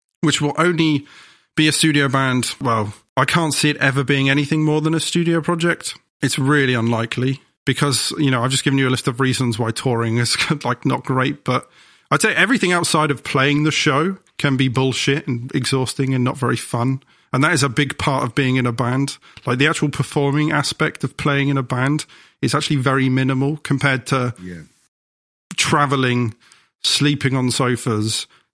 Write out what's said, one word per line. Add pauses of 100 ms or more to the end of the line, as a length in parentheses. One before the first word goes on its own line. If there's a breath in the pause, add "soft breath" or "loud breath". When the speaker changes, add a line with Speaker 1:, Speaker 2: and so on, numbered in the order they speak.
(220)
Speaker 1:
which
will
only (500 loud breath)
be
a
studio
band.
Well, (240)
I
can't
see
it
ever
being
anything
more
than
a
studio
project. (240)
It's
really
unlikely (240)
because,
you
know,
I've
just
given
you
a
list
of
reasons
why
touring
is, (160)
<laughs>
like,
not
great,
but (420 soft breath)
I'd
say
everything
outside
of
playing
the
show (200)
can
be
bullshit
and
exhausting
and
not
very
fun. (320 soft breath)
And
that
is
a
big
part
of
being
in
a
band. (280 loud breath)
Like,
the
actual
performing
aspect
of
playing
in
a
band (360 loud breath)
is
actually
very
minimal
compared
to
Speaker 2:
Yeah. (960)
Speaker 1:
traveling, (480 soft breath)
sleeping
on
sofas, (260 soft breath)